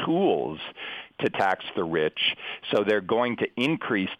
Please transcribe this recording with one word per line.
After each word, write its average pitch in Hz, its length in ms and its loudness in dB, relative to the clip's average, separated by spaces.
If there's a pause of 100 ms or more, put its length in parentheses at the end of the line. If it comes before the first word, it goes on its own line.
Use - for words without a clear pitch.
tools 90 540 2 (600)
to 101 100 2
tax 95 340 2 (100)
the 98 80 -2
rich, 80 540 0 (340)
so 104 140 2
they're 104 160 4
going 117 380 0
to 110 80 0 (100)
increase 120 640 0